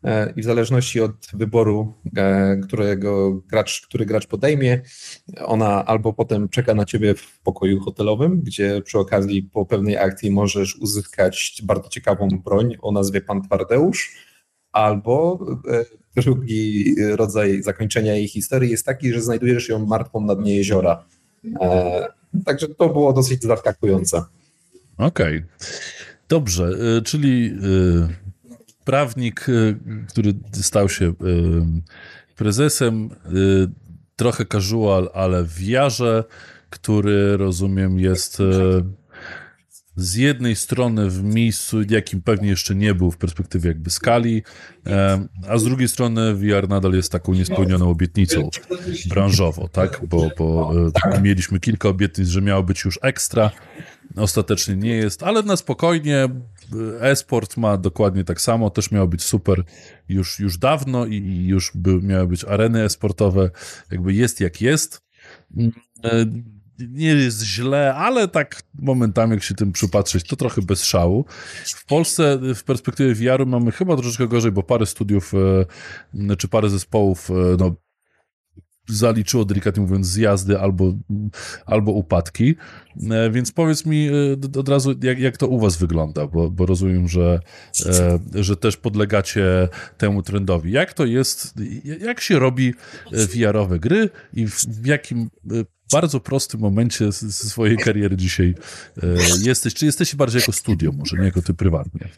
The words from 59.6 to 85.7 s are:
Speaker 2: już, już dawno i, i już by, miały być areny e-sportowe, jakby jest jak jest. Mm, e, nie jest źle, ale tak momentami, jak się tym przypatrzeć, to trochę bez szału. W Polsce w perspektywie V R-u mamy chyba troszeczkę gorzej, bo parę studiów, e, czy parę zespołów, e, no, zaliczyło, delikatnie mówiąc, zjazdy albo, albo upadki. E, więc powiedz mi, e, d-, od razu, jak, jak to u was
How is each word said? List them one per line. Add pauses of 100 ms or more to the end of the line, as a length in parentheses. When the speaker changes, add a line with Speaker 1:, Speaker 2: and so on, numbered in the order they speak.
Speaker 2:
już,
już
dawno
i,
i
już
by,
miały
być
areny
e-sportowe, (400)
jakby
jest
jak
jest. (560)
Mm, (320)
e, (640)
nie
jest
źle,
ale
tak (120)
momentami,
jak
się
tym
przypatrzeć,
to
trochę
bez
szału. (400)
W
Polsce (160)
w
perspektywie
V
R-u
mamy
chyba
troszeczkę
gorzej,
bo
parę
studiów, (1000)
e,
czy
parę
zespołów,
e, (240)
no, (1120)
zaliczyło,
delikatnie
mówiąc,
zjazdy
albo, (720)
albo
upadki. (560)
E,
więc
powiedz
mi,
e,
d-,
od
razu,
jak,
jak
to
u
was